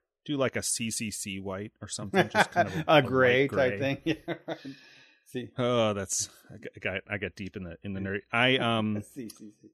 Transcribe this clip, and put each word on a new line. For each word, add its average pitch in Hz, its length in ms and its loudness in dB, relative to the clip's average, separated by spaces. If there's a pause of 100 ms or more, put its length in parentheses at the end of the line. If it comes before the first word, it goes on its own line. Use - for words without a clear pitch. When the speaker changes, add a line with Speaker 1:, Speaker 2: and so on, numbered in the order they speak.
(260)
Speaker 1:
do 147 120 -4
like 127 180 2
a 104 80 -2
C - 260 -2
C 107 220 -6
C 95 280 -8
white 98 420 -8
or 101 80 -12
something, 104 400 0
just 208 220 2
kind 180 180 2
of - 60 -8
Speaker 2:
<laughs> - 20 -6
Speaker 1:
a, 156 100 -4
Speaker 2:
A 160 120 8
Speaker 1:
a - 20 10
Speaker 2:
gray 127 400 4
Speaker 1:
light 139 100 0
Speaker 2:
type 131 260 2
Speaker 1:
gray. - 20 -8
Speaker 2:
thing. 135 260 -2
<laughs> 160 220 -2
Yeah. - 180 -8 (800)
See. 117 320 -10
Speaker 1:
Oh, 120 360 2
that's, - 360 -4 (240)
I 101 40 -16
g-, - 180 -14
I 107 40 -20
got, 98 300 -4
I 104 80 -2
got 95 180 -6
deep 95 220 -10
in 92 60 -8
the, 85 180 -12
in 101 120 -8
the 95 60 -6
nerd. 98 220 -4 (100)
I, 127 260 4
um, 110 500 0
Speaker 2:
<laughs> - 60 -20
C 113 160 -12
C 107 300 -20
C. - 140 -20